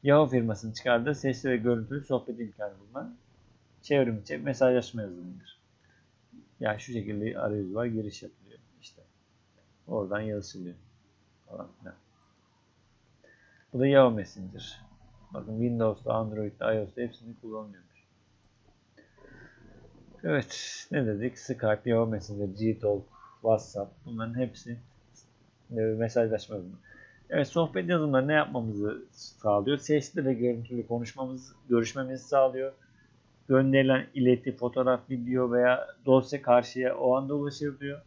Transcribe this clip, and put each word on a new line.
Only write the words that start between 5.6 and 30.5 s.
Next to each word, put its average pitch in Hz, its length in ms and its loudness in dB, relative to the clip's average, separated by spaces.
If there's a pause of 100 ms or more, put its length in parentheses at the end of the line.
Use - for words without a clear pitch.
Yani 107 200 -4
şu - 120 -14
şekilde 107 480 -6
arayüz 104 360 -4
var, 117 100 -2
giriş 110 380 -6
yapılıyor. - 360 -20 (220)
İşte - 200 -20 (840)
oradan 104 340 -4
yazışılıyor 98 540 -8 (760)
falan - 180 -14 (120)
filan. - 160 -18 (1800)
Bu 127 60 -2
da 135 80 6
Yahoo 135 240 8
Messenger. - 720 -10 (520)
Bakın 110 260 -8
Windows'ta, 117 540 0
Android'de, 107 520 -4 (100)
I 110 40 0
O 104 60 -4
S'ta 98 160 -10
hepsini 117 400 -10
kullanılıyormuş. 107 640 -16 (2250)
Evet, - 680 -4
ne 147 140 0
dedik? 110 340 -2
Skype, 113 460 -2
Yahoo 117 220 2
Messenger, 104 400 -6
Gtalk, 104 560 -2 (380)
WhatsApp, 107 640 -2
bunların 117 340 -8
hepsi, 120 400 -8 (920)
e, 120 40 -8
mesajlaşma 110 800 0
yazılımı. 92 240 -12 (540)
Evet, 147 140 0
sohbet 170 420 -2
yazılımları 147 380 2
ne 151 60 2
yapmamızı 113 800 -2
sağlıyor? 104 680 0
Sesli 147 480 0
ve 131 80 2
görüntülü 117 540 -2